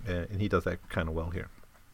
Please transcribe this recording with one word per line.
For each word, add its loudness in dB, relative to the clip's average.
and, -2
and 0
he 4
does 6
that -2
kind 2
of -2
well -2
here. -4